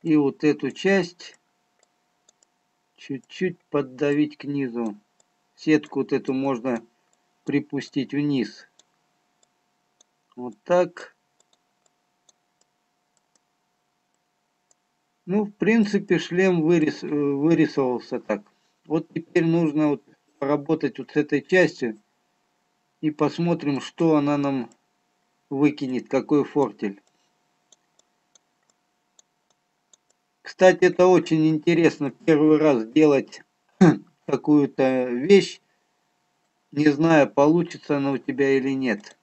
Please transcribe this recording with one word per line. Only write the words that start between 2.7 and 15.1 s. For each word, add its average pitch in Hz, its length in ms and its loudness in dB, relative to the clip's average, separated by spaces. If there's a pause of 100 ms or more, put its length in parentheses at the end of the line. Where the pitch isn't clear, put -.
чуть-чуть 175 640 -10 (120)
поддавить 143 640 -2
к - 80 -18
низу. 120 520 -6 (580)
Сетку 151 460 -2
вот 127 120 -4
эту 135 200 -4
можно 131 500 -4 (640)
припустить 139 680 -6
вниз. 139 540 -4 (1700)
Вот 123 180 -14 (100)
так. 175 500 -2 (4000)